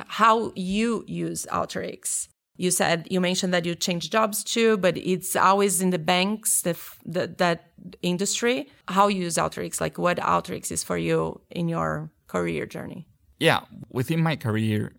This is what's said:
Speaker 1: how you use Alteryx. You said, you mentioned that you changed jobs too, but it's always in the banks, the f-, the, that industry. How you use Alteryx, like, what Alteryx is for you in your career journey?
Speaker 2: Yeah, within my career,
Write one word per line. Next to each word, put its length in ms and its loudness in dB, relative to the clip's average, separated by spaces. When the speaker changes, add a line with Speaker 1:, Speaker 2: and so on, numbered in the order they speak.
Speaker 1:
how 480 4
you 520 0
use 440 -6
Alteryx. 760 -4
You 140 0
said, 400 2
you 80 2
mentioned 340 0
that 120 2
you 100 -2
changed 380 -4
jobs 280 0
too, 360 2
but 200 2
it's 380 -2
always 460 4
in 80 4
the 100 0
banks, 600 0
the 80 -2
f-, 360 -6
the, 220 -4
that 340 0
industry. 680 0
How 220 4
you 140 0
use 120 -2
Alteryx, 460 -2
like, 160 -4
what 220 2
Alteryx 520 -2
is 120 -4
for 140 -4
you 520 0
in 180 -4
your 440 -2
career 380 -4
journey? 420 -14
Speaker 2:
Yeah, 220 4
within 340 0
my 140 0
career, 600 -2